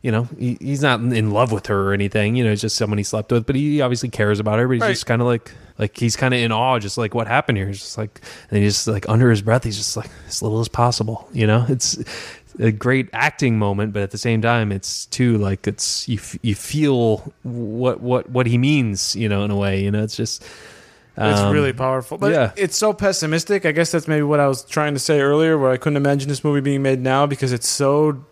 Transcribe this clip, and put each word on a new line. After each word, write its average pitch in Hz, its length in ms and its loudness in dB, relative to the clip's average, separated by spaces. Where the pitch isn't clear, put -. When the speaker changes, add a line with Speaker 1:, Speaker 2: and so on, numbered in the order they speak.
Speaker 1:
you 120 120 0
know, 117 240 0
he, 123 240 -4
he's 139 200 -4
not 123 200 2
in 110 300 2
love 113 200 4
with 101 160 -2
her 98 220 0
or 98 40 2
anything, 104 440 0
you 123 80 2
know, 107 80 2
it's 104 80 -2
just 113 160 -4
someone 104 200 0
he 101 60 -2
slept 107 300 -2
with, 117 120 2
but 131 120 -2
he 147 240 0
obviously 123 260 0
cares 104 320 0
about 107 180 0
her, 123 80 2
but 127 100 2
he's 117 60 0
Speaker 2:
Right. 110 100 2
Speaker 1:
just - 140 -4
kinda 120 200 0
like, 117 260 0
like, 104 200 -4
he's 117 180 0
kinda 127 220 0
in 117 160 0
awe, 123 260 2
just 101 180 -6
like, 110 160 -2
"What 113 140 -2
happened 120 300 0
here?" 98 100 -2
He's 98 120 -8
just - 180 -12
like, 98 240 -10
and 107 120 2
he 104 40 6
just, 101 220 0
like, 104 220 -2
under 120 200 6
his 107 120 4
breath, 113 240 2
he's 107 120 -6
just - 200 -6
like, - 120 -10
"As - 140 -8
little 110 200 -2
as 113 80 -2
possible," 117 640 -2
you 110 140 2
know? 117 220 4
It's - 280 -2
a 113 120 4
great 123 420 0
acting 123 460 0
moment, 104 340 0
but 104 80 -2
at 95 100 -4
the 107 60 -10
same 113 240 0
time, 113 320 2
it's - 320 -8
too, 120 320 2
like, 98 300 -2
it's, - 400 -4
you 120 100 -2
f-, - 240 -12
you 104 140 0
feel 127 800 0
what, 120 580 -4
what, 123 280 -2
what 127 180 0
he 117 100 4
means, 127 600 2
you 110 120 -2
know, 101 140 0
in 104 80 -2
a 101 60 0
way, 98 260 0
you 101 80 0
know, 104 120 0
it's 107 140 -6
just, - 260 -6
Speaker 2:
It's 104 240 2
Speaker 1:
um, 101 120 2
Speaker 2:
really 139 200 2
powerful. 131 440 -4
But 196 140 0
Speaker 1:
yeah. 131 260 2
Speaker 2:
it's 196 200 -2
so 214 160 2
pessimistic. 180 720 0
I 156 80 2
guess 165 180 0
that's 156 160 -2
maybe 151 160 2
what 147 160 2
I 143 80 4
was 135 160 -2
trying 151 300 -2
to 135 60 -2
say 147 220 2
earlier, 156 360 4
where 131 140 4
I 123 60 2
couldn't 147 200 0
imagine 143 320 2
this 139 140 -4
movie 143 180 2
being 139 200 0
made 135 200 2
now 131 240 2
because 135 280 -2
it's 120 140 -2
so 143 640 2